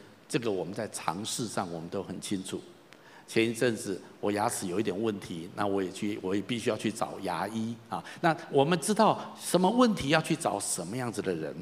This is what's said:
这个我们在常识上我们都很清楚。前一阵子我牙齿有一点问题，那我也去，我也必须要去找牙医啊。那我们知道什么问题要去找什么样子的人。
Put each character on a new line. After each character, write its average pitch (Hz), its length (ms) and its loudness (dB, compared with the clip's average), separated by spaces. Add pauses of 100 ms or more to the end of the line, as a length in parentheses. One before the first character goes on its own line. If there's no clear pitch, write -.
(280)
这 151 100 -2
个 117 120 0
我 92 140 0
们 85 80 -6
在 104 160 -6
常 87 360 -4
识 117 220 -4
上 98 260 -4
我 85 80 -6
们 82 80 -10
都 95 140 -4
很 87 180 -8
清 95 220 -4
楚。 - 200 -8 (640)
前 113 240 2
一 - 20 -4
阵 117 240 2
子 95 240 -4 (200)
我 104 120 2
牙 104 160 2
齿 - 180 -2
有 90 140 0
一 - 20 0
点 104 200 -2
问 110 180 0
题， 87 340 -10
那 104 120 -2
我 98 160 2
也 90 80 -2
去， 104 320 -4
我 92 120 0
也 104 60 2
必 117 180 -2
须 110 120 0
要 107 60 0
去 107 140 0
找 - 320 -6
牙 90 260 -2
医 113 260 -4 (160)
啊。 92 120 -4 (200)
那 165 120 4 (160)
我 139 140 6
们 175 160 4
知 214 140 0
道 190 440 4
什 - 220 2
么 180 80 6
问 240 260 6
题 139 140 -2
要 160 140 6
去 165 120 0
找 101 240 0
什 90 280 -4
么 101 100 -6
样 123 160 -2
子 101 80 -2
的 92 140 0
人。 78 280 -4